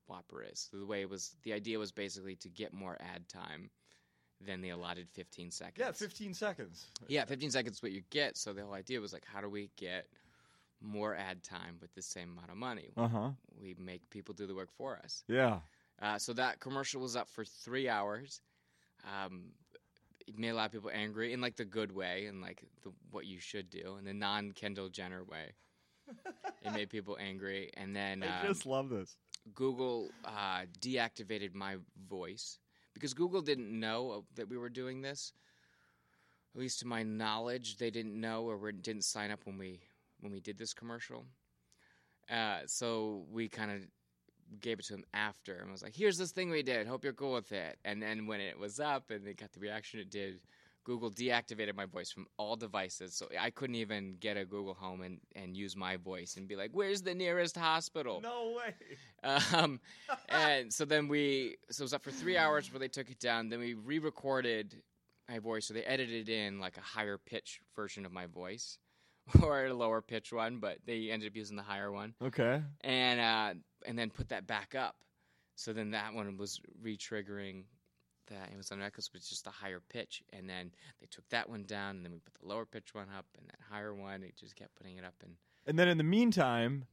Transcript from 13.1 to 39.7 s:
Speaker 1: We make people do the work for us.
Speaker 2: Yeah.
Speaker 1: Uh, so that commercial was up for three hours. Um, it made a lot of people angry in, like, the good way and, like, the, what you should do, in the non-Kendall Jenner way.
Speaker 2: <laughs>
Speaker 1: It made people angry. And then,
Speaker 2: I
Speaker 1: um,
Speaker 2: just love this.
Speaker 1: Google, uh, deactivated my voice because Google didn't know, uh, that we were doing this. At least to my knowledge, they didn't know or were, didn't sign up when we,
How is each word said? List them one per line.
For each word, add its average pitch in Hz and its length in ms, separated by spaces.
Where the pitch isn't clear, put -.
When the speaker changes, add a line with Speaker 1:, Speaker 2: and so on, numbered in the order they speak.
Speaker 1:
We 95 180
make 90 320
people 101 240
do 98 120
the 95 80
work 92 220
for 127 260
us. - 240
Speaker 2:
Yeah. 117 340
Speaker 1:
Uh, 104 160
so 117 160
that 127 260
commercial 135 400
was 123 160
up 117 100
for - 160
three 127 460
hours. 107 540
Um, 95 400
it 107 120
made 117 120
a 113 40
lot 110 120
of 107 60
people 107 200
angry 107 400
in, 127 80
like, 123 160
the 120 80
good 104 260
way 92 360
and, 98 160
like, 90 200
the, 98 80
what 82 140
you 92 160
should 92 300
do, 92 280
in 98 60
the 98 80
non-Kendall 101 800
Jenner 92 340
way. 80 280
Speaker 2:
<laughs> 262 40
Speaker 1:
It 214 120
made 208 160
people 185 280
angry. 98 560
And 98 220
then, 98 260
Speaker 2:
I 90 200
Speaker 1:
um, 196 60
Speaker 2:
just 190 180
love 135 240
this. 98 260
Speaker 1:
Google, 123 560
uh, 98 380
deactivated 110 760
my 98 220
voice 92 480
because 135 220
Google 180 260
didn't 131 380
know, 113 320
uh, 104 100
that 110 140
we 123 100
were 120 100
doing 127 320
this. 139 320
At 120 60
least 127 200
to 120 60
my 113 180
knowledge, 110 720
they 117 140
didn't 110 280
know 113 260
or 113 120
were, 104 160
didn't 101 320
sign 104 260
up 104 140
when 98 140
we, 92 220